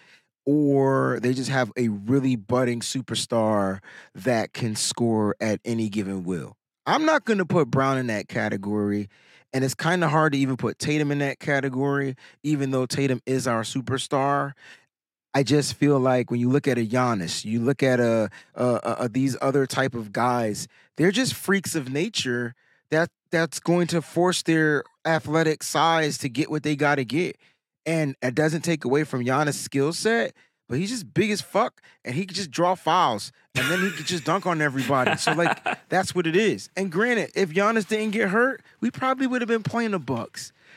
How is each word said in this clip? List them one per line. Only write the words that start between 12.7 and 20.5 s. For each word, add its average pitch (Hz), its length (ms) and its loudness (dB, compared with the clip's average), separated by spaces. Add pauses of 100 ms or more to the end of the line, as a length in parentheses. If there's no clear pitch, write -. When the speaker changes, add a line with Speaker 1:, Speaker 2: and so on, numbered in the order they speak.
Speaker 1:
though 127 140 0
Tatum 131 400 0
is 131 220 0
our 113 160 0
superstar. 139 880 -2 (800)
I 139 100 4
just 139 320 2
feel 143 240 4
like 127 320 2
when 120 80 -2
you 120 100 2
look 143 180 2
at 123 120 2
a 117 60 0
Giannis, 113 600 -2
you 110 140 -2
look 127 240 0
at 127 160 4
a, 113 300 2 (260)
a, - 100 -4
a, 117 360 0
a, 123 80 -2
these 127 320 0
other 135 260 2
type 131 260 -2
of 110 180 -8
guys, 117 560 -2 (300)